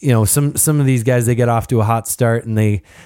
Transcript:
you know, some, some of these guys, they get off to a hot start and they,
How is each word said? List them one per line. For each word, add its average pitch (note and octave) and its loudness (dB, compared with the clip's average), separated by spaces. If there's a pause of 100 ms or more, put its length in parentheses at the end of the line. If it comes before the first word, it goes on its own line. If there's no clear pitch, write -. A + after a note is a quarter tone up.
you D3+ -2
know, A2+ 4
some, C#3+ 0
some D3+ 0
of C#3 2
these B2+ 0
guys, B2 0
they A#2+ 0
get A#2+ 0
off A#2 0
to A#2 0
a G#2+ 0
hot A2+ -2
start A#2 -2
and A2+ -2
they, G#2 0 (240)